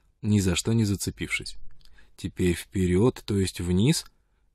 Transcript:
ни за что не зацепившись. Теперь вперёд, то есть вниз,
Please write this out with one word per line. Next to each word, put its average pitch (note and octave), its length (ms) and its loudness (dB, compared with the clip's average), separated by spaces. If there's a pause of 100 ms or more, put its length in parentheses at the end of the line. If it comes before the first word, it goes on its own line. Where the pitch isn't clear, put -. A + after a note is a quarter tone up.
(220)
ни G#2 200 4
за F2+ 140 2
что - 180 0
не A#2 100 4
зацепившись. - 720 -4 (640)
Теперь F2+ 360 0
вперёд, F#2 720 0
то G#2 120 0
есть F#2+ 240 -2
вниз, F#2 440 2 (500)